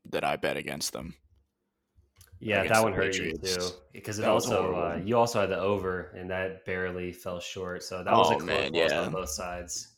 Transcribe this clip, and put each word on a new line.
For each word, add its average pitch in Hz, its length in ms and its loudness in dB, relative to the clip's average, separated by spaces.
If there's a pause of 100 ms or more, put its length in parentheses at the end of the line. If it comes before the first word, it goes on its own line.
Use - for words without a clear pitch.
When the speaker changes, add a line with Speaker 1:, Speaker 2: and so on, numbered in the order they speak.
(120)
Speaker 1:
that 82 120 0
I 73 120 2
bet 71 220 -2
against - 360 -6
them. 67 220 -10 (1200)
Speaker 2:
Yeah, 104 220 2
Speaker 1:
Against 92 120 2
Speaker 2:
that 110 60 8
Speaker 1:
the 110 40 6
Speaker 2:
one 107 100 2
hurt 95 240 0
you 80 160 -2
Speaker 1:
Patriots. 90 220 -2 (160)
Speaker 2:
too, - 40 -14 (180)
because 104 240 -8
it 110 60 -2
Speaker 1:
That 107 100 4
was 113 120 4
Speaker 2:
also, 92 280 2
uh, 90 160 0
Speaker 1:
horrible. 85 180 -4
Speaker 2:
you 117 100 2
also 117 240 4
had 95 80 2
the 92 100 0
over, 92 560 0
and 92 160 -10
that 92 340 -4
barely 92 460 -4
fell 87 280 -8
short. 90 440 -8
So 92 200 -8
that 95 80 0
was 95 200 8
a - 20 4
Speaker 1:
Oh, 71 40 4
Speaker 2:
close 80 100 -4
Speaker 1:
man, 73 260 0
Speaker 2:
loss 82 180 4
Speaker 1:
yeah. 80 100 2
Speaker 2:
on 65 100 -4
both 92 180 -4
sides. 90 680 -8